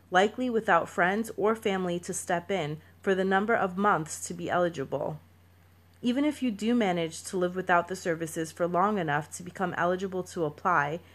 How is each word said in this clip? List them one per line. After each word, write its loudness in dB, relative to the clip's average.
likely 4
without 2
friends 0
or 2
family -2
to -8
step -4
in -2
for 2
the 2
number 2
of 0
months 0
to -8
be -8
eligible? -2
Even 0
if -2
you 0
do 0
manage 0
to -8
live 0
without 2
the -6
services -4
for -2
long 2
enough -2
to -14
become -4
eligible -2
to -4
apply, 0